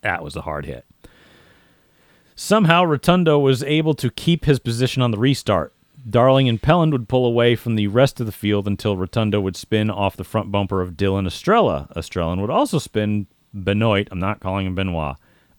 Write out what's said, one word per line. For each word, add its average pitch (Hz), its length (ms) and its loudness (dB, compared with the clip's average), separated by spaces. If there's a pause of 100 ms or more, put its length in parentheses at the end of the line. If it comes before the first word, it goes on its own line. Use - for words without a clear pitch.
That 87 220 -4
was 73 100 -12
a - 80 -8
hard 76 240 -8
hit. 65 180 -12 (1500)
Somehow, 180 500 4
Rotundo 160 540 4
was 135 240 2
able 156 320 0
to 127 160 -2
keep - 340 -2
his 139 140 4
position 123 440 -2
on 120 100 0
the 101 60 -4
restart. 110 540 0 (360)
Darling 131 400 4
and 113 120 0
Pelland 160 320 2
would 123 160 -4
pull 127 160 0
away 120 320 4
from 113 200 -4
the 104 100 0
rest 120 340 2
of 120 60 -4
the 107 60 -8
field 101 360 -2
until 101 280 -2
Rotundo 104 440 -2
would 95 160 -4
spin 107 320 -2
off 98 280 -2
the 92 80 -10
front 101 280 -6
bumper 98 300 -2
of 90 160 -6
Dylan 98 280 0
Estrella. 104 680 0
Estrella 85 400 -4
would 101 140 -4
also 180 280 0
spin 104 480 -4 (280)
Benoit, 101 560 0
I'm 92 100 -8
not 98 200 -4
calling 95 260 -4
him 92 80 -6
Benoit, 82 420 -4 (420)